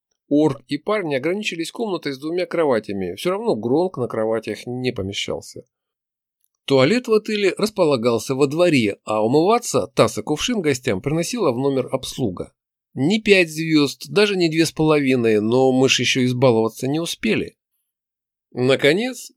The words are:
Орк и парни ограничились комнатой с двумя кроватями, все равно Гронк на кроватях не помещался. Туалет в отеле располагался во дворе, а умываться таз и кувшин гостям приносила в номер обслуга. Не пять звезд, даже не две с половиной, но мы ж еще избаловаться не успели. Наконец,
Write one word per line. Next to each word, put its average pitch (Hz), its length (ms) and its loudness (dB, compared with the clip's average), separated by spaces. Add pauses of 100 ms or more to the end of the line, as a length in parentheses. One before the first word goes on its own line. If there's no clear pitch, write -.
(300)
Орк 147 380 2
и 143 100 -6
парни 180 380 -4
ограничились 170 560 -4
комнатой 175 420 -6
с 131 60 -14
двумя 165 260 -4
кроватями, 107 720 -2
все 175 160 -4
равно 202 240 -2
Гронк 135 420 0
на 120 100 -4
кроватях 110 580 -4
не 123 280 -6
помещался. - 680 -8 (1040)
Туалет 147 420 2
в 220 60 2
отеле 208 440 0
располагался 135 760 0
во 135 120 2
дворе, 147 560 2
а 107 220 0
умываться 147 600 0
таз 113 320 0
и - 20 -6
кувшин 190 400 -4
гостям 127 400 -2
приносила 165 500 -2
в 117 60 -2
номер 131 340 -2
обслуга. 123 600 -6 (400)
Не 175 280 0
пять 190 280 4
звезд, 156 600 0
даже 196 280 2
не 170 120 2
две 160 160 2
с - 60 -4
половиной, 131 720 2
но 127 300 4
мы 131 180 4
ж - 100 2
еще 127 240 0
избаловаться 123 640 2
не 147 120 -2
успели. - 580 -4 (920)
Наконец, 143 840 0